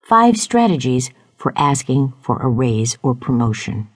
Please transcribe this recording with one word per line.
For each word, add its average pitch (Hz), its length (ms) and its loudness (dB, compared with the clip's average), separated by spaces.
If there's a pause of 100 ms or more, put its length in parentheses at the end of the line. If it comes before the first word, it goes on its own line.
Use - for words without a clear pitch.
Five 233 320 4
strategies 131 720 0 (260)
for - 200 -4
asking 139 560 0 (100)
for - 180 -2
a 131 80 0
raise 113 540 0
or 127 140 0
promotion. 117 800 -4